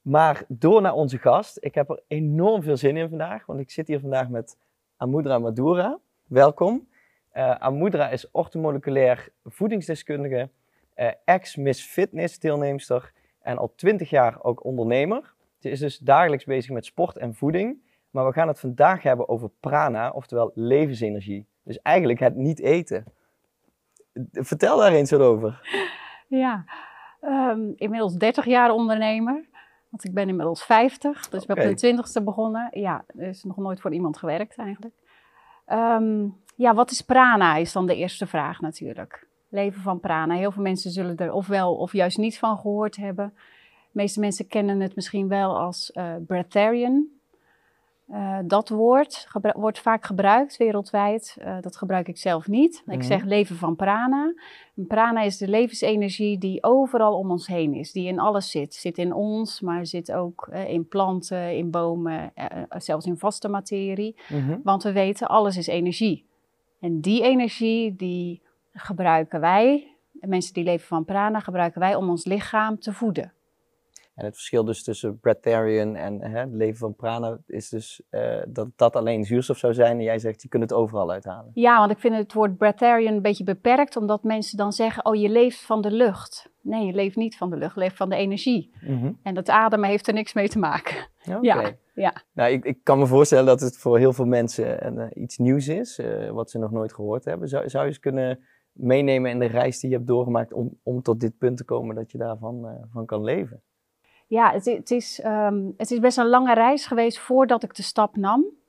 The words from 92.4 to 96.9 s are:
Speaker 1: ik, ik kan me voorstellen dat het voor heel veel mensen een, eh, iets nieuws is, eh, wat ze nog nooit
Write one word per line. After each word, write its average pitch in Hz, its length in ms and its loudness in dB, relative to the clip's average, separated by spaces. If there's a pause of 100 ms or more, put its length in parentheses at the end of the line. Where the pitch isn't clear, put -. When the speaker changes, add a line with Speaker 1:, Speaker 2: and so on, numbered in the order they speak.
Speaker 1:
ik, 131 120 0
ik 139 180 -4
kan 139 160 6
me 139 80 6
voorstellen 135 400 8
dat 127 140 8
het 127 180 -4
voor 120 200 4
heel 131 140 8
veel 127 140 0
mensen 120 600 0
een, 117 120 -8
eh, 113 240 -10
iets - 160 -12
nieuws 131 300 2
is, 214 300 -6
eh, 110 320 -6
wat 113 200 -8
ze - 80 -8
nog 110 120 -4
nooit 110 220 -4